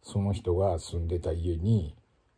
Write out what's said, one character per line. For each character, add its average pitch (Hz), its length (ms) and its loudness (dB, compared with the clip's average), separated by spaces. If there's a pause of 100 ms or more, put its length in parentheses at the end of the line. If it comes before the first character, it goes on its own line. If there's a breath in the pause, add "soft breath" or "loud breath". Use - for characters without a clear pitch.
そ - 180 -2
の 98 140 2
人 87 220 0
が 95 220 2
住 85 220 -6
ん 82 80 -2
で 87 120 -2
た 82 120 -4
家 82 240 -2
に、 90 400 2 (420)